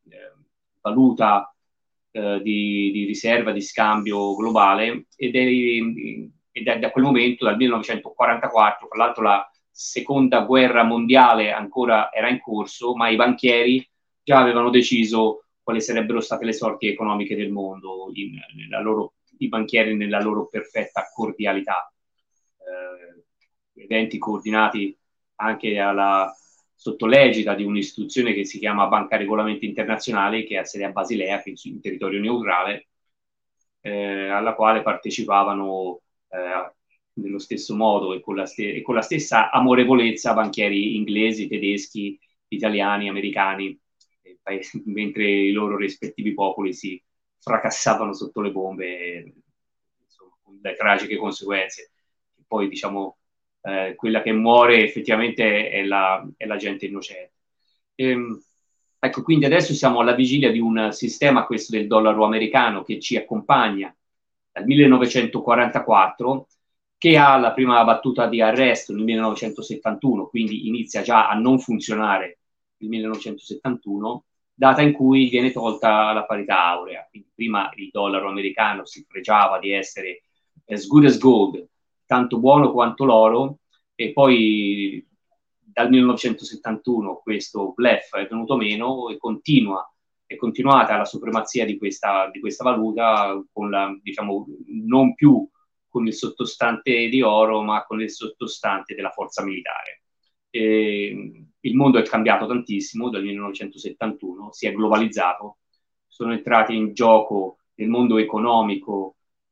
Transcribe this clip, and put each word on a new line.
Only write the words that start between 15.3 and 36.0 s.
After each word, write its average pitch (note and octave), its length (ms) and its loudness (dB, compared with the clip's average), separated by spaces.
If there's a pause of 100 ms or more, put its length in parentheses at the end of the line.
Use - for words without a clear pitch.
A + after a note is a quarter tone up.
quali A2+ 180 -4
sarebbero A2+ 400 -4
state A2 240 -6
le A2 80 -2
sorti G#2+ 360 -4
economiche G#2 480 -4
del G2+ 140 -6
mondo, F#2+ 640 -10
in, G2+ 240 -12 (160)
nella G#2+ 260 -10
loro, G#2+ 340 -4 (240)
i B2+ 100 -4
banchieri A2 480 0
nella G#2 260 -2
loro G#2+ 240 -2
perfetta - 640 -8
cordialità. G2 800 -6 (680)
Eh, F2+ 1200 -20
eventi A2 340 -4
coordinati G#2+ 800 -4 (400)
anche G#2+ 420 -6
alla, G2 560 0 (420)
sotto - 300 -6
l'egida A2+ 480 4
di G2+ 100 -6
un'istituzione G#2 720 -4
che G2+ 100 -4
si G2+ 140 -12
chiama G2+ 280 0
Banca G#2 300 -2
Regolamenti G#2+ 500 -2
Internazionali, G#2+ 800 -4
che G2+ 120 -8
ha F#2 60 -6
sede G2 200 -10
a G2+ 80 -8
Basilea, G2 500 -4
che G2 80 -16
in, F2+ 140 -16
in D2+ 160 -14
territorio G2 400 -6
neutrale, G#2 680 -4 (920)
eh, G2+ 480 -6
alla G#2 260 -2
quale A2 280 2
partecipavano, G2 1200 -2 (260)